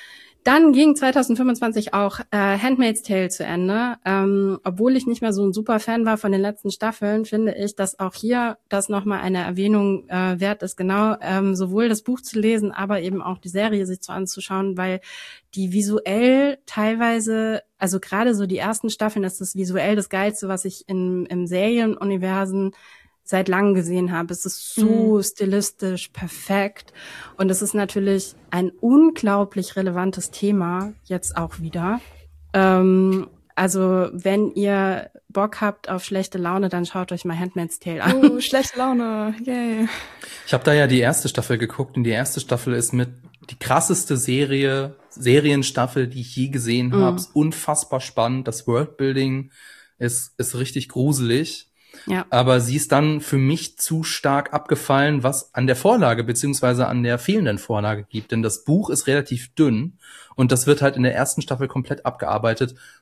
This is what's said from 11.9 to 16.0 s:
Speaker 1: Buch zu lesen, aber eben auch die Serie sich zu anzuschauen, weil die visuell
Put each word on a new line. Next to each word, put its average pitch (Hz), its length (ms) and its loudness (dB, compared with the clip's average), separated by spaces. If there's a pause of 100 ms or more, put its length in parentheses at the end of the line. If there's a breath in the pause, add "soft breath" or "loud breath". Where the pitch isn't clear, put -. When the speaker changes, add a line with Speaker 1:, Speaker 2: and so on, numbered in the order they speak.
Speaker 1:
Buch 247 180 -4
zu - 180 -6
lesen, 214 320 2
aber 196 300 -4
eben 185 200 -4
auch 180 160 -6
die - 120 -16
Serie 202 360 0
sich 185 140 -6
zu - 140 -14
anzuschauen, 190 640 -4
weil 185 240 -2 (540 loud breath)
die 190 180 -2
visuell 226 920 2